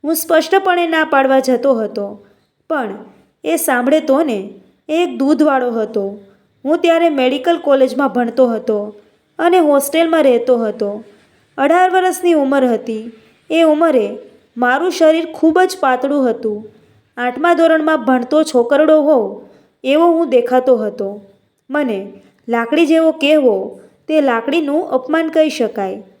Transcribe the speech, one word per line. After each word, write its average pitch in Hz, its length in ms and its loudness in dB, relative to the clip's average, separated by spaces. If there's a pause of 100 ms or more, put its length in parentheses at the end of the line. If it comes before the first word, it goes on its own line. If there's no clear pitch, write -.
હું 311 120 -2
સ્પષ્ટપણે 349 720 0
ના 320 160 0
પાડવા 269 360 2
જતો 262 340 0
હતો, 208 460 -6 (500)
પણ 240 260 -4 (480)
એ 320 120 -2
સાંભળે 269 440 0
તો 302 240 0
ને, 208 300 -6 (360)
એ 330 140 0
એક 262 140 -6
દૂધવાળો 269 540 0
હતો. 214 460 -6 (480)
હું 311 120 0
ત્યારે 339 320 2
મેડિકલ 285 480 0
કોલેજમાં 277 500 0
ભણતો 247 400 0
હતો 214 480 -4 (440)
અને 339 180 4
હોસ્ટેલમાં 320 680 2
રહેતો 240 340 2
હતો. 214 460 -6 (540)
અઢાર 359 320 2
વર્ષની 359 440 0
ઉંમર 277 320 2
હતી. 226 460 -4 (380)
એ 320 120 2
ઉંમરે 302 560 2 (400)
મારું 269 340 0
શરીર 320 340 2
ખૂબ 320 340 0
જ 370 200 0
પાતળું 269 500 0
હતું. 220 340 -6 (540)
આઠમા 247 360 -2
ધોરણમાં 311 520 2
ભણતો 254 380 0
છોકરડો 294 580 2
હોવ 233 400 0 (420)
એવો 294 220 2
હું 330 240 0
દેખાતો 254 480 2
હતો. 208 440 -8 (480)
મને 226 440 -6 (360)
લાકડી 233 360 0
જેવો 320 260 2
કહેવો 277 680 0 (280)
તે 311 140 2
લાકડીનું 294 680 -2
અપમાન 311 380 -2
કહી 311 220 0
શકાય. 202 540 -6 (160)